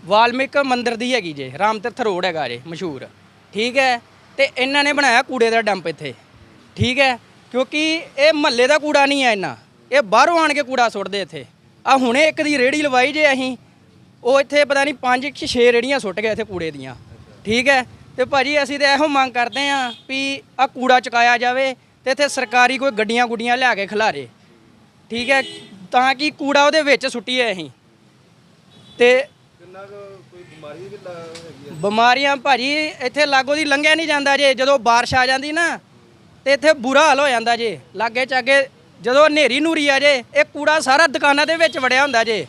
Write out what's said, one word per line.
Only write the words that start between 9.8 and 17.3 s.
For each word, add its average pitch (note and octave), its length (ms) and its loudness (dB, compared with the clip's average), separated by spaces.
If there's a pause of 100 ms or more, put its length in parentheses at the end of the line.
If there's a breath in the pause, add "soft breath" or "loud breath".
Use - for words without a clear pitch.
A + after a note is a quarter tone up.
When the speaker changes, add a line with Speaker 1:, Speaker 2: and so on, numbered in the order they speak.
Speaker 1:
ਇਹ C#4 100 2
ਬਾਹਰੋਂ C4+ 380 4
ਆਣ D4+ 140 0
ਕੇ C#4+ 80 -2
ਕੂੜਾ B3 260 0
ਸੁੱਟਦੇ G3 320 -6
ਇੱਥੇ। D#3 240 -12 (420)
ਆ C4 100 4
ਹੁਣੇ B3+ 320 2
ਇੱਕ D#4 140 -2
ਦੀ D4 160 0
ਰੇਹੜੀ C#4 240 0
ਲਵਾਈ B3+ 300 2
ਜੇ D4 200 2
ਅਸੀਂ, C4 240 -4 (680)
ਉਹ C4+ 160 4
ਇੱਥੇ C#4+ 240 2
ਪਤਾ C#4 200 0
ਨਹੀਂ D4 100 -4
ਪੰਜ B3+ 320 -2
ਕਿ C#4+ 200 -10
ਛੇ A#3+ 260 2
ਰੇਹੜੀਆਂ B3+ 260 0
ਸੁੱਟ G3 220 -8
ਗਏ A3 80 -4
ਇੱਥੇ G#3+ 160 -4
ਕੂੜੇ F3 260 -8
ਦੀਆਂ, C3 240 -14 (500)